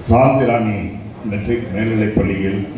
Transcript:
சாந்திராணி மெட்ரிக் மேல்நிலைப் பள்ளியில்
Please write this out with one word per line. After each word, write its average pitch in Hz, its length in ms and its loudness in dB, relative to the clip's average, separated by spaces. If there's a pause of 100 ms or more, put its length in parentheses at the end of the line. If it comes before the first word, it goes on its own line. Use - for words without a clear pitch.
(100)
சாந்திராணி 117 880 2 (280)
மெட்ரிக் 107 500 -2
மேல்நிலைப் 107 420 0
பள்ளியில் 98 600 0